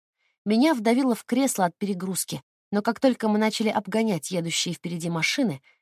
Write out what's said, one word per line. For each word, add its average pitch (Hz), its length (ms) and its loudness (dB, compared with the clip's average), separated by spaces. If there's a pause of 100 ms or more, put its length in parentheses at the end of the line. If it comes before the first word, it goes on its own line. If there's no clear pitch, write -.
(440)
Меня 240 300 4
вдавило 240 420 2
в - 80 -10
кресло 254 400 0
от 175 140 0
перегрузки, 185 640 -6 (300)
но 202 100 0
как 226 180 -2
только 233 300 2
мы 208 80 2
начали 214 320 0
обгонять 208 600 -2
едущие 170 420 -2
впереди 170 360 -6
машины, 165 520 -2 (200)